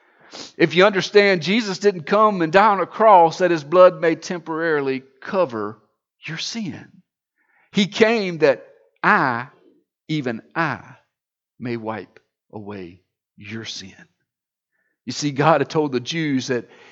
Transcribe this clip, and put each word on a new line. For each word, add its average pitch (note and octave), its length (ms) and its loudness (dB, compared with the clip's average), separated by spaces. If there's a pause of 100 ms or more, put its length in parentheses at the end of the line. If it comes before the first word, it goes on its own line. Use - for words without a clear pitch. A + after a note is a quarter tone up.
(580)
If D#3 180 0
you F#3 100 6
understand, G3 560 2
Jesus G3 380 -2
didn't F#3+ 240 0
come G3+ 380 0
and D#3 120 -2
die G3+ 160 6
on G3 100 0
a E3 80 -4
cross F3+ 520 4
that F3+ 120 2
his D#3 140 -4
blood E3+ 340 6
may E3+ 160 0
temporarily D#3 880 -4 (160)
cover A#2 640 -4 (440)
your D#3 120 -12
sin. - 640 -12 (720)
He G3 140 0
came G#3+ 500 0
that C#3+ 280 2 (380)
I, C#3 440 0 (600)
even B2+ 340 -6 (140)
I, C3 400 -6 (640)
may A#2+ 160 -8
wipe A2 460 -12 (320)
away G2 480 -16 (340)
your A2 300 -14
sin. F#2 280 -16 (1120)
You B2 60 -8
see, D3 200 -6
God D3 280 2
had C#3 100 -4
told D3+ 220 -2
the B2 80 -4
Jews C3+ 480 -4
that B2 220 -6 (220)